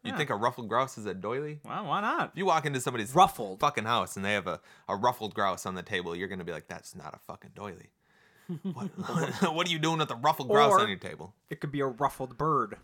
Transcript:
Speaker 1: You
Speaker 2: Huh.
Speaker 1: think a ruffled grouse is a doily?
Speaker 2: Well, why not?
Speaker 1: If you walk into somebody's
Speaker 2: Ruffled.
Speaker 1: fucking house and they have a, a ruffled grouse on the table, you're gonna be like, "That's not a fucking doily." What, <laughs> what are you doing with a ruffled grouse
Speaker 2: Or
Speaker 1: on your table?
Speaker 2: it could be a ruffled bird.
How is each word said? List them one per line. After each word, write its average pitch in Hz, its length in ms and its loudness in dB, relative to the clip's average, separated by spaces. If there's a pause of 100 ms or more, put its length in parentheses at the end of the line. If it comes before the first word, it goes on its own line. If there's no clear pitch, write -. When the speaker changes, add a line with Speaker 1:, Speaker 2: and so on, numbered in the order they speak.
Speaker 1:
You - 60 -6
Speaker 2:
Huh. - 40 -4
Speaker 1:
think 143 120 -2
a 117 60 2
ruffled 120 320 0
grouse 123 300 0
is 104 80 -8
a 92 80 -4
doily? 135 500 -6
Speaker 2:
Well, 151 220 -8
why 165 140 0
not? 226 320 -2
Speaker 1:
If 151 60 -12
you 190 80 -2
walk 160 200 4
into 139 140 0
somebody's 123 340 -4
Speaker 2:
Ruffled. 120 460 6
Speaker 1:
fucking 131 240 2
house 110 320 2
and 98 80 -4
they 101 80 2
have 98 140 2
a, 82 140 -2 (280)
a 98 80 0
ruffled 110 380 0
grouse 95 320 0
on 92 100 -4
the 90 60 -6
table, 90 340 -4
you're 92 120 -4
gonna 92 160 -8
be 85 80 -6
like, 78 140 -10
"That's - 300 -14
not - 180 -14
a - 120 -20
fucking - 280 -16
doily." 98 360 -14 (840)
What, 196 140 -8
<laughs> 170 680 -2
what 170 120 0
are 175 40 -2
you 165 80 0
doing 160 200 2
with 151 120 0
a 127 60 -4
ruffled 139 320 2
grouse 202 240 6
Speaker 2:
Or 185 80 8
Speaker 1:
on 107 80 2
your 95 100 -4
table? 95 360 -12 (160)
Speaker 2:
it 160 100 -10
could 151 100 -6
be 143 100 -4
a 139 60 2
ruffled 127 520 -2
bird. 135 460 0